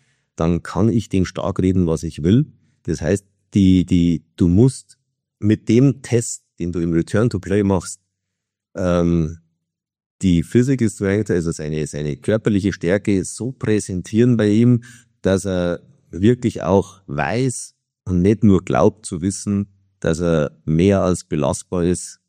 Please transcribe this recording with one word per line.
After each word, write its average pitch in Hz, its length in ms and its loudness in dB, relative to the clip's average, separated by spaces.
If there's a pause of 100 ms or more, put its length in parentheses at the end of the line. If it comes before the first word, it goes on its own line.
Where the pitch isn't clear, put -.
(360)
dann 82 260 0
kann 104 260 -2
ich 98 220 -2
den 92 160 0
stark - 340 -6
reden, 92 260 0
was 80 160 -2
ich 78 200 -10
will. 113 280 2 (340)
Das 85 180 -6
heißt, 90 240 -2 (260)
die, 95 320 4
die, 87 400 0 (120)
du 92 120 2
musst 113 500 2 (400)
mit 107 300 -2
dem 123 320 4
Test, - 440 -4 (140)
den 87 140 -6
du 87 80 -4
im 85 140 -2
Return 90 340 0
to 101 120 -4
Play 98 220 0
machst, 98 380 -2 (720)
ähm, 85 640 0 (840)
die 85 200 2
Physical 123 460 0
Strength, 101 420 -2
also 85 220 -2
seine, 78 340 -6
seine 73 300 -6
körperliche 101 560 -2
Stärke 98 520 -2
so 117 280 -10
präsentieren 107 840 0
bei 107 100 2
ihm, 117 340 4 (400)
dass 95 220 0
er 90 360 -2 (300)
wirklich 113 520 0
auch 92 440 0
weiß 92 680 -4 (320)
und 90 160 0
nicht 104 200 2
nur 92 220 4
glaubt 78 400 0
zu 85 160 -10
wissen, 101 480 -4 (320)
dass 82 180 -2
er 82 460 -2
mehr 92 380 2
als 90 220 -2
belastbar 85 600 -4
ist - 440 -4